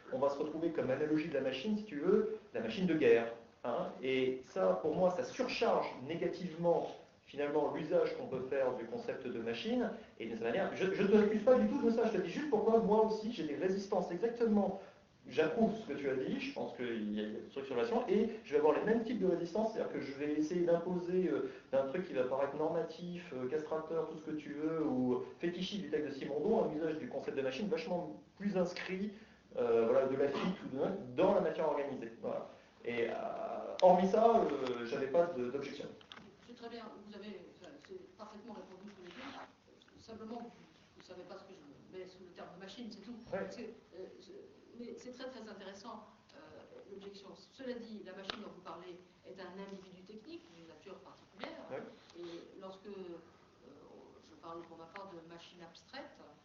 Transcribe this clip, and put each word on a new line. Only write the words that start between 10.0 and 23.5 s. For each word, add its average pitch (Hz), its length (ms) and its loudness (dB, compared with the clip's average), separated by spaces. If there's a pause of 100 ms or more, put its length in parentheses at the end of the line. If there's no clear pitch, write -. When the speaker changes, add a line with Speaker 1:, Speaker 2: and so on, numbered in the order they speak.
Speaker 1:
et 113 60 -8
d'une 107 140 -6
certaine 117 160 0
manière, 190 200 0
je, 190 180 0
je 185 100 2
ne 196 60 4
te 214 80 8
récuse 208 280 4
pas 254 120 8
du 208 120 4
tout 240 140 0
de 226 80 4
ça, 226 160 2
je 202 120 2
te 180 40 2
dis 170 80 -2
juste 285 200 -4
pourquoi 220 300 6
moi 214 240 6
aussi - 280 0
j'ai 160 120 -4
des 147 120 -2
résistances 190 540 0
exactement. 208 680 2 (500)
J'approuve 160 460 4
ce - 160 -6
que - 0 -
tu 139 160 -2
as 131 60 2
dit, 202 260 0
je - 140 -4
pense 120 200 -4
qu'il 107 380 -4
y 107 80 -2
a, 107 40 0
il 107 100 -4
y - 20 -6
a 117 40 -6
des - 100 -12
trucs 135 160 -6
sur 131 100 -4
la 117 80 4
science, 233 240 2
et 220 220 4 (140)
je 139 80 -6
vais 147 80 4
avoir 147 180 8
les - 80 0
mêmes 233 180 4
types - 160 -2
de 185 60 2
résistances, 175 480 0
c'est-à-dire 160 180 -2
que 151 80 -4
je 139 120 -6
vais 147 200 -2
essayer 160 320 2
d'imposer, 170 640 2
euh, 131 220 0 (240)
un 135 140 4
truc 180 180 -4
qui 143 80 -8
va 127 100 2
paraître 139 320 0
normatif, 170 800 -4
euh, 127 120 -4
castrateur, 156 640 -2